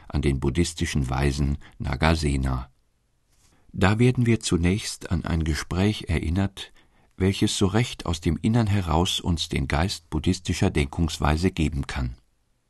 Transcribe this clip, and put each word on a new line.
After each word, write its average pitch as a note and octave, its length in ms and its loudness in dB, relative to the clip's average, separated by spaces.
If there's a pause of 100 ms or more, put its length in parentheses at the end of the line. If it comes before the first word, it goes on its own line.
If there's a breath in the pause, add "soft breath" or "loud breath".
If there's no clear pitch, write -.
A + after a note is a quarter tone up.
an D2+ 140 -2
den C2+ 180 2
buddhistischen C#2+ 680 0
Weisen C#2 480 0 (220 loud breath)
Nagasena. C2+ 920 0 (1040 soft breath)
Da G#2+ 260 2
werden B2 280 4
wir A2+ 140 4
zunächst - 720 0
an E2+ 140 0
ein D#2+ 200 0
Gespräch F2+ 640 -2
erinnert, E2+ 680 -2 (420 soft breath)
welches G2 400 0
so G2+ 100 2
recht G#2+ 380 0
aus E2+ 160 -2
dem - 220 0
Innern A2+ 240 2
heraus F2+ 520 2
uns E2 300 -2
den D2 180 -2
Geist D#2 440 -2
buddhistischer F2+ 580 0
Denkungsweise D#2 840 0
geben D2 360 -2
kann. B1 300 -6 (540)